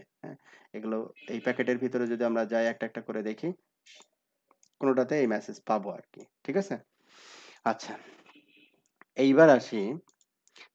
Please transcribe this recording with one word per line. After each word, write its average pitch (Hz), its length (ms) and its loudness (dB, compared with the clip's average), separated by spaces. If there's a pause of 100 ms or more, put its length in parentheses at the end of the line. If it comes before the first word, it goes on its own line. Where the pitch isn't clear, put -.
(220)
হ্যাঁ। 143 140 -14 (380)
এগুলো 110 240 -6 (300)
এই 117 180 -8
প্যাকেটের 123 320 0
ভিতরে 123 300 -2
যদি 117 220 -2
আমরা 113 160 0
যাই 113 200 0
একটা 113 240 -4
একটা - 120 -12
করে 110 280 -6
দেখি, 110 200 -6 (1300)
কোনোটাতে 127 400 0
এই 127 80 2
মেসেজ 107 300 -6 (120)
পাবো 104 280 -2
আর - 160 -20
কি, - 80 -20 (220)
ঠিক 139 140 -6
আছে? 196 180 -4 (880)
আচ্ছা, 110 300 -4 (1200)
এইবার 135 340 8
আসি, 117 320 4 (920)